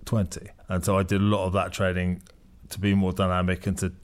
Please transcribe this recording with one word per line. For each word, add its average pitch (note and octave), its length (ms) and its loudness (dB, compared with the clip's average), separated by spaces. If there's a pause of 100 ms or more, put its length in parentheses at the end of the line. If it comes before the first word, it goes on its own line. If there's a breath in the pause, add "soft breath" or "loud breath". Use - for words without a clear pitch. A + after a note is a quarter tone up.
twenty. - 440 -2 (180)
And F#2 160 -2
so G2 140 2
I G2 60 4
did F#2+ 180 2
a - 20 4
lot G2+ 220 2
of F#2 80 -2
that F#2+ 180 0
training F2+ 500 -2 (480)
to - 100 -10
be G2 140 2
more F#2+ 200 2
dynamic F2+ 520 0
and G2 120 -2
to, F#2 160 -4 (100)